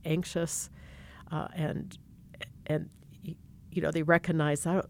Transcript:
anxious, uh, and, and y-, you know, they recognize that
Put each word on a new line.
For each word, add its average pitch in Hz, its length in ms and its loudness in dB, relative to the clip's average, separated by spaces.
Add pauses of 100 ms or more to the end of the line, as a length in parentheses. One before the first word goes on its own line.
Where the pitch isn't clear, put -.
anxious, 170 640 0 (640)
uh, 156 240 -2
and, 160 420 -2 (680)
and - 240 0 (360)
y-, 156 100 -8 (360)
you 175 100 0
know, 151 100 2
they 165 120 2
recognize 156 600 6
that 175 260 2